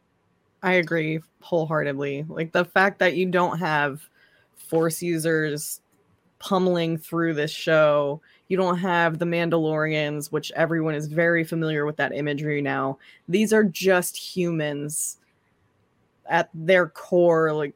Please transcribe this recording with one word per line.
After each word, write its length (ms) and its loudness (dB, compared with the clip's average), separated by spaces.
I 120 2
agree 460 0
wholeheartedly. 880 -2
Like, 240 -8
the 120 2
fact 360 2
that 160 2
you 100 0
don't 320 0
have 500 -2
Force 480 -2
users 760 -2
pummeling 600 0
through 360 -2
this 160 -2
show, 720 2
you 80 -2
don't 220 2
have 400 0
the 60 -2
Mandalorians, 1040 0
which 220 -6
everyone 420 0
is 140 -4
very 360 2
familiar 420 -2
with 100 -4
that 180 -2
imagery 480 -2
now. 360 -4
These 240 2
are 120 6
just 520 0
humans 1040 -4
at 260 0
their 340 2
core, 640 2
like, 240 -4